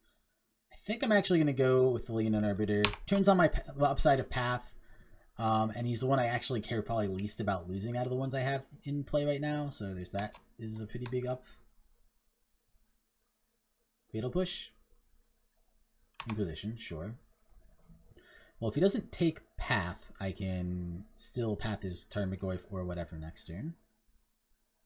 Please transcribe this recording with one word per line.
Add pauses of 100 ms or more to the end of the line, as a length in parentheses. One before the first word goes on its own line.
(720)
I
think
I'm
actually
gonna
go
with
the
Leonin
Arbiter. (240)
Turns
on
my
pa-,
the
upside
of
Path, (640)
um,
and
he's
the
one
I
actually
care
probably
least
about
losing
out
of
the
ones
I
have (200)
in
play
right
now,
so
there's
that. (240)
This
is
a
pretty
big
up. (2750)
Fatal
Push. (1600)
Inquisition,
sure. (1400)
Well,
if
he
doesn't
take (160)
Path,
I
can (100)
still
Path
his
Tarmogoyf
or
whatever
next
turn. (1120)